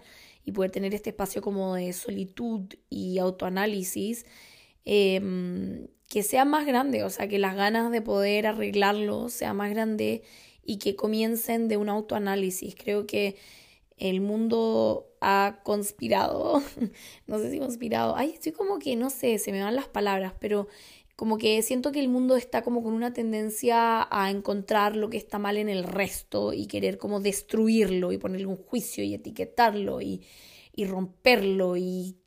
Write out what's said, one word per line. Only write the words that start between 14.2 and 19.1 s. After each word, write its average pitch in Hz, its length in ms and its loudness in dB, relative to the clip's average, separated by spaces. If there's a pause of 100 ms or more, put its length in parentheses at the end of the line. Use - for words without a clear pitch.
mundo 220 880 2 (120)
ha 196 420 4
conspirado, 220 1000 2 (300)
<laughs> - 340 -20
no 214 120 -2
sé 226 120 -2
si 285 80 -4
conspirado, 233 560 0
ay, 294 180 0
estoy 320 200 -6
como 392 260 -2
que, 269 160 -2
no 247 140 0
sé, 240 280 0